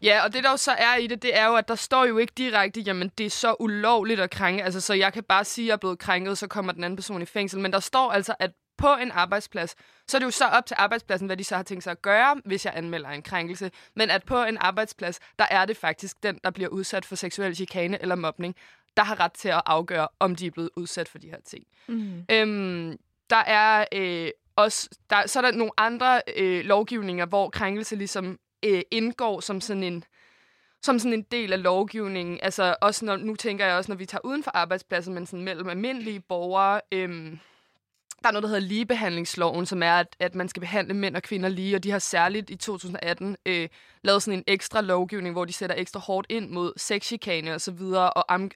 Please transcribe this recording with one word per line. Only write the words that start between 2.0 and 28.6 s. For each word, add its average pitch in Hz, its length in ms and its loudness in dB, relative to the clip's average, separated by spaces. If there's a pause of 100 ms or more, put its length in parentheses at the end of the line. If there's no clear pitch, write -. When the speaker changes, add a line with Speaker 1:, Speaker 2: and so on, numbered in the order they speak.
Speaker 1:
jo 233 120 4
ikke 233 200 2
direkte, 220 440 2
"Jamen, 190 360 -2
det 220 80 -2
er 214 40 -4
så 226 300 2
ulovligt 214 600 2
at 185 100 0
krænke." 190 340 0
Altså, 185 180 -2
så 208 120 0
jeg 190 200 4
kan 220 100 -6
bare 196 220 4
sige, 233 200 -4
at - 20 2
jeg 220 60 4
er 214 40 2
blevet 185 220 -4
krænket, 190 380 0
så 202 100 -6
kommer 185 240 -4
den 175 120 -8
anden 185 140 -4
person 190 240 -8
i 175 40 -6
fængsel. 196 340 -4
Men 190 140 0
der 196 60 2
står 254 320 2
altså, 202 280 0
at 185 120 0 (260)
på 285 180 6
en 247 160 -4
arbejdsplads, 185 640 -2 (320)
så 269 100 0
er - 20 4
det 262 60 2
jo 247 60 0
så 262 140 2
op 240 200 4
til - 140 -8
arbejdspladsen, 202 460 0
hvad 185 120 -4
de 196 60 -8
så 196 120 -4
har 185 80 -2
tænkt 180 200 -10
sig 180 80 -6
at 170 100 -10
gøre, 240 440 4
hvis 196 200 -4
jeg 196 100 -2
anmelder 165 340 -6
en 147 120 -10
krænkelse. 180 500 -6 (240)
Men 220 140 0
at 190 140 2
på 247 200 0
en 220 140 -2
arbejdsplads, 190 640 -2 (200)
der 214 120 6
er 190 140 4
det 214 120 -4
faktisk - 460 -6
den, 202 200 -2
der 185 80 0
bliver 180 180 -4
udsat 190 360 -6
for 190 100 -10
seksuel 185 400 -6
chikane 185 460 -4
eller 180 140 0
mobning, 175 400 -4 (420)
der 214 60 8
har 208 160 0
ret 175 120 2
til - 180 -6
at 165 160 4
afgøre, 165 420 2 (120)
om 185 160 2
de 175 120 -8
er 160 40 -4
blevet 165 240 -6
udsat 170 340 -8
for - 80 -20
de 160 120 -20
her 151 160 -16
ting. - 180 -18 (240)
Speaker 2:
Mhm. 202 440 -6
Speaker 1:
Øhm, 196 680 0 (320)
der 226 60 6
er, 214 560 6
øh, 175 380 -2 (260)
også, - 340 4 (200)
der, 208 180 4
så 254 120 0
er - 20 4
der 247 100 6
nogle 220 260 -2
andre, 240 440 4 (160)
øh, 180 280 0
lovgivninger, 196 600 0
hvor 196 240 0
krænkelse 214 460 -4
ligesom, 196 440 -6 (260)